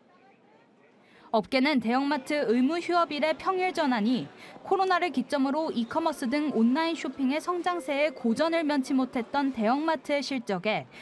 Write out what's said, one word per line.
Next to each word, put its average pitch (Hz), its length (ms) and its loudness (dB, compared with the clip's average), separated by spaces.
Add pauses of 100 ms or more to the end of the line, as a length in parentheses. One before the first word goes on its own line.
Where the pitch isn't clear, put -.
(1300)
업계는 262 500 2
대형마트 277 680 0
의무 254 320 2
휴업일의 320 580 0
평일 370 360 0
전환이 247 560 0 (340)
코로나를 370 460 2
기점으로 277 640 0
이커머스 294 580 -2
등 294 240 0
온라인 302 420 2
쇼핑의 277 460 -2
성장세에 330 720 -2
고전을 320 520 0
면치 285 300 0
못했던 262 580 0
대형마트의 285 720 0
실적에 208 640 -2 (140)